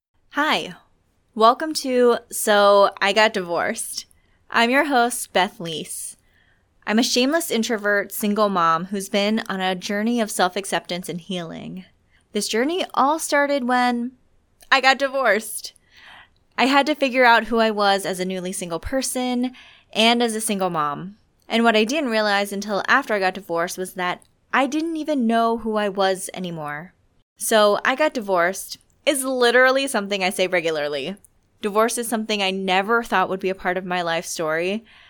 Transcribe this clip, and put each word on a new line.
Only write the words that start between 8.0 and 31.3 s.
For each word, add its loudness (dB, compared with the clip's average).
single 0
mom 2
who's -6
been 0
on -6
a -2
journey -2
of -2
self-acceptance -2
and -8
healing. -10
This -4
journey -2
all 2
started 0
when 0
I 6
got 6
divorced. -2
I 4
had 4
to 0
figure 2
out 6
who 0
I 4
was 2
as -4
a -4
newly -6
single -6
person -2
and 2
as 0
a -4
single -2
mom. -4
And 2
what 6
I 4
didn't -2
realize 0
until -4
after 2
I 0
got 0
divorced -4
was -8
that -6
I 2
didn't -4
even -2
know 0
who -6
I -2
was -2
anymore. -10
So 4
I 0
Got 0
Divorced -2
is 0
literally 4
something -2
I 2
say 0
regularly. -2